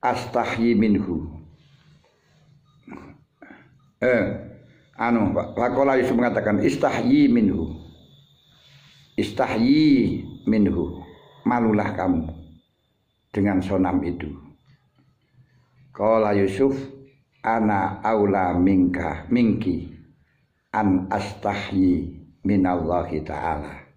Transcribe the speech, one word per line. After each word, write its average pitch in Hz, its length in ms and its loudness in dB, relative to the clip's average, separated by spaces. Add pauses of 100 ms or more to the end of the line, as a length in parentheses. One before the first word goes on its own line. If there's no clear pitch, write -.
"Astahyi 117 720 0
minhu." 92 560 0 (2750)
Eh, 120 200 2 (760)
anu, 113 320 2
Pak, 85 240 -4
Faqala 131 400 2
Yusuf 127 160 0
mengatakan, 107 480 0
"Istahyi 135 720 2
minhu." 85 400 0 (1400)
"Istahyi 120 1040 2 (240)
minhu." 87 560 0 (480)
Malulah 110 480 2
kamu 82 460 -2 (920)
dengan 98 320 0
sonam 92 400 0
itu. 78 240 -6 (1600)
Qala 107 440 2
Yusuf, 101 400 2 (680)
"Ana 104 640 0
aula 98 500 2
minka, 87 800 2
minki 104 560 0 (840)
an 95 380 0
astahyi 98 1120 -2 (220)
minallahi 87 800 0
ta'ala." 73 580 -8 (140)